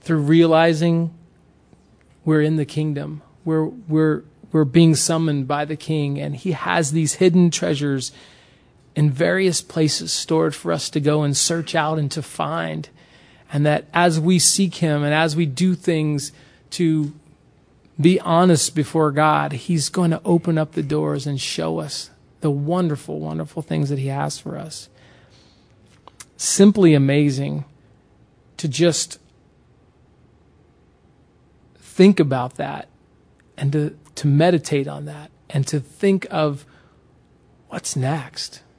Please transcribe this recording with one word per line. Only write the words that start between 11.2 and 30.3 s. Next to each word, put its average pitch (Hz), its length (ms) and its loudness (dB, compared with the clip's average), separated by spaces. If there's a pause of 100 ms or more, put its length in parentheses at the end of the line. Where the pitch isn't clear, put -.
and 143 140 0
search 165 380 -4
out 156 240 0
and 143 120 -2
to 151 120 -8
find, 156 680 -8 (640)
and 147 140 0
that 151 260 0
as 170 280 2
we 175 180 4
seek - 380 0
him 151 260 0
and 147 100 0
as 156 220 2
we 165 120 0
do 170 280 0
things 151 560 -2 (400)
to 156 420 -2 (880)
be 175 200 4
honest 170 540 2
before 151 360 0
God, 147 420 0
he's 147 360 -4
going 175 220 0
to 160 140 -2
open 170 320 0
up 156 160 -2
the 165 100 -6
doors 147 440 -4
and 139 140 -6
show 160 400 -6
us - 300 -12 (300)
the 156 100 -2
wonderful, 156 680 -2
wonderful 156 400 -8
things 151 300 -4
that 143 80 -4
he 131 80 -6
has 143 320 -6
for - 180 -12
us. 160 320 -16 (1500)
Simply 196 580 6
amazing 139 680 0 (920)
to 165 120 -6
just 156 500 0 (2500)